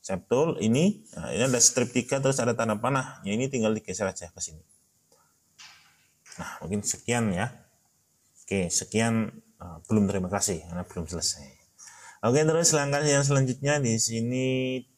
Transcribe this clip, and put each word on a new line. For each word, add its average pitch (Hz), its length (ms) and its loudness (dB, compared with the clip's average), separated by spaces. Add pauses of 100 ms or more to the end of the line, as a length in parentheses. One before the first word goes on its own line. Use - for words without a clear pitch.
Shape 95 240 -6
tool 147 320 2
ini, 131 560 2
nah, - 160 -8
ini 101 160 0
ada 123 160 4
strip - 320 4
tiga 127 240 0
terus 135 240 2
ada 117 160 2
tanda 113 160 2
panah. 127 480 -2
Ya, 101 160 -2
ini 127 160 0
tinggal 110 240 2
digeser 95 320 -4
aja 90 240 -12
ke - 80 -14
sini. 80 240 -14 (1800)
Nah, - 240 -12
mungkin 101 160 -4
sekian 117 560 -2
ya. 113 160 -2 (880)
Oke, 92 320 -2
sekian, 113 560 0 (320)
eh, 87 240 -14
belum 104 240 2
terima 92 240 -2
kasih 92 320 -2
karena 87 240 -8
belum 87 160 -8
selesai. 82 400 -6 (800)
Oke, 131 160 4
terus 160 320 4
langkah 143 320 2
yang 143 160 4
selanjutnya 139 560 2
di 113 240 2
sini 127 800 -2 (160)